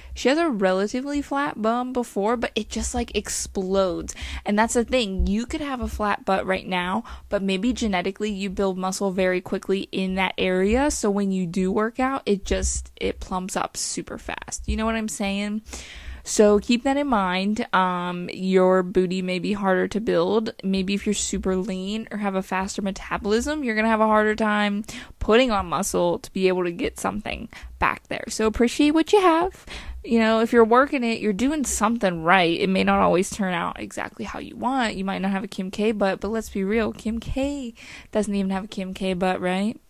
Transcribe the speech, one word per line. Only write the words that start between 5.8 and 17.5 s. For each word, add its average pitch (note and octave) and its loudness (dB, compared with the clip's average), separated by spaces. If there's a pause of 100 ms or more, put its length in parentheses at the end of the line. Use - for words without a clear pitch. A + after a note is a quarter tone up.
a A3+ -4
flat G#3 -2
butt F#3+ 0
right F#3 -2
now, F#3 -2 (240)
but G3+ 0
maybe G3 0
genetically G3+ -2
you G3 -4
build F#3+ 0
muscle F#3+ -2
very F#3 2
quickly F#3+ -4
in F#3+ -2
that F#3 0
area. F#3+ 2
So - 0
when G3+ 0
you F#3+ 0
do F#3 0
work A3 -2
out, C4+ -2
it G3+ 2
just, - -2
it - -4
plumps F#3 -6
up - -4
super - -8
fast. - -10
You G#3+ 0
know A3 -2
what A3+ 0
I'm A3 -2
saying? G#3 -4 (680)
So G#3 6
keep A#3+ 2
that C4+ 2
in D4 0
mind. G3+ 0